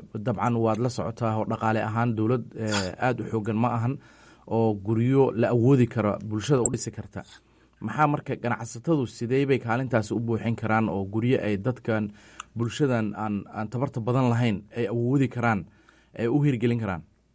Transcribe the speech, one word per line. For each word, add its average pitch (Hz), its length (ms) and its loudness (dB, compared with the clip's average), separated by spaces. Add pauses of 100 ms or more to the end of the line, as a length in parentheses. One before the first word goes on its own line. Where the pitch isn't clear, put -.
(140)
dabcan 107 420 -2
waad 113 220 2
la 123 120 0
socotaa 113 480 -2
oo 107 80 0
dhaqaale 110 360 0
ahaan 110 340 0
dowlad, 113 280 0 (100)
eh, 104 460 -2
aad 123 220 0
u 107 100 -10
xooggan 110 260 -2
ma 120 160 2
ahan 117 200 0 (540)
oo 113 280 2
guryo 117 580 2
la 117 160 2
awoodi 123 380 6
karo 104 320 0
bulshada 107 420 0
u - 80 6
dhisi 113 220 -2
karta. - 320 -12 (580)
Maxaa 117 260 2
marka 143 280 -2
ganacsatadu 120 720 -2
sidee 127 380 0
bay 135 140 2
kaalintaasi 117 540 0
u 104 60 0
buuxin 113 360 0
karaan 110 340 0
oo 98 160 -2
guryo 110 360 0
ay 104 160 0
dadkan 107 540 -2 (460)
bulshadan 117 580 0
aan, 104 200 -4 (180)
aan 107 160 -6
tabarta 117 320 -4
badan 123 280 2
lahayn 117 280 2 (200)
ay 117 100 0
awoodi 123 420 0
karaan, 117 360 0 (520)
ay 113 100 -2
u 123 140 2
hirgelin 120 380 2
karaan? 95 220 -4 (340)